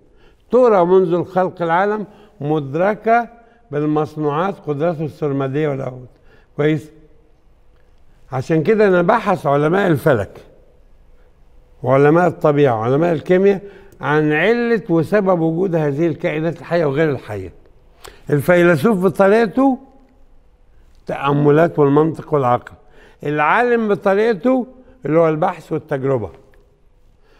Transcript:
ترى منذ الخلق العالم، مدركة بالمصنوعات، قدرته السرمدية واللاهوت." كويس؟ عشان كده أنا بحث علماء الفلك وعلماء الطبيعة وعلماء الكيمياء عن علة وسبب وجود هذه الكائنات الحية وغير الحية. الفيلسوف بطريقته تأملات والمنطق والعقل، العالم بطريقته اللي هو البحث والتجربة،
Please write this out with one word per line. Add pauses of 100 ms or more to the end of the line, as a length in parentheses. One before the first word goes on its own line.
(500)
ترى
منذ
الخلق
العالم، (340)
مدركة (420)
بالمصنوعات، (120)
قدرته
السرمدية
واللاهوت." (480)
كويس؟ (1400)
عشان
كده
أنا
بحث
علماء
الفلك (1400)
وعلماء
الطبيعة
وعلماء
الكيمياء (400)
عن
علة
وسبب
وجود
هذه
الكائنات
الحية
وغير
الحية. (800)
الفيلسوف
بطريقته (1300)
تأملات
والمنطق
والعقل، (520)
العالم
بطريقته (400)
اللي
هو
البحث
والتجربة، (1080)